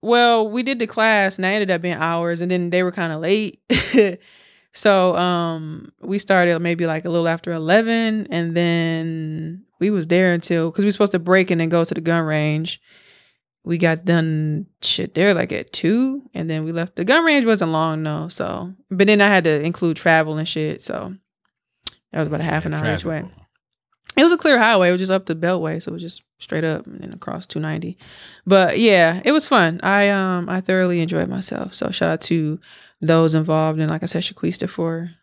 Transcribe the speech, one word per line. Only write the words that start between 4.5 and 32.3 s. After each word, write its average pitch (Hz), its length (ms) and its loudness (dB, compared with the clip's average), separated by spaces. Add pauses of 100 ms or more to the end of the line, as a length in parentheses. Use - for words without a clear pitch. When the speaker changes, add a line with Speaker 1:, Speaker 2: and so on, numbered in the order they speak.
Speaker 1:
So, 185 400 2
um, 165 760 -4 (100)
we 196 160 -6
started 175 420 2
maybe, 170 280 -2
like, 160 180 -4
a 190 60 -4
little 165 160 0
after 170 240 -4
eleven, 220 800 2
and 170 260 -2
then 165 1080 -2 (140)
we 196 120 2
was 180 160 -2
there 175 260 4
until, 170 380 -2
'cause 202 120 -2
we 202 60 4
supposed 202 220 2
to 180 80 0
break 185 320 2
and 170 100 2
then 165 80 0
go 170 160 2
to 165 80 -6
the 160 80 -6
gun 165 240 0
range. 151 560 -2 (800)
We 170 140 -2
got 165 260 2
done, 160 640 0 (160)
shit, - 320 -2
there, 190 220 4
like, 170 160 -2
at - 220 -8
two, 262 500 0 (100)
and 165 160 -6
then 156 160 -4
we 160 60 -6
left. 165 240 -6
The 175 100 -4
gun 285 180 4
range 294 220 2
wasn't 196 260 0
long, 160 300 -2
though, 156 280 -6
so. - 440 -8 (160)
But 196 160 2
then 208 160 6
I 202 60 6
had 196 160 4
to 156 180 2
include 165 340 -2
travel 156 440 2
and 165 80 -4
shit, 156 340 -6
so - 320 -10 (1000)
that 160 60 -8
was 156 100 -2
about 160 140 -6
a - 20 -6
half 156 200 -4
Speaker 2:
Yeah, 160 60 -6
Speaker 1:
an 151 40 -6
hour 156 220 -4
each 151 80 -6
Speaker 2:
traffic - 40 -8
Speaker 1:
way. 160 140 -6
Speaker 2:
was 180 100 -14 (840)
Speaker 1:
It 269 60 6
was 339 100 6
a 339 40 0
clear 302 200 4
highway. 214 320 4
It 180 40 4
was 180 80 0
just 190 100 -2
up 190 160 -2
the 165 80 -2
Beltway, 165 480 -4
so - 80 -10
it - 20 -8
was 170 80 -10
just - 220 -16 (160)
straight - 240 -6
up 160 240 -4
and - 120 -18
then - 140 -14
across - 320 -12
two - 140 -8
ninety. 160 360 -8 (520)
But, 190 320 4
yeah, 185 440 6
it 269 100 2
was 302 120 2
fun. 175 380 2
I, 202 260 2
um, 185 400 -2
I 185 120 -2
thoroughly 185 380 0
enjoyed 170 300 -2
myself, - 460 -8
so - 160 -6
shout 165 180 -2
out 160 120 -2
to 156 380 -2 (460)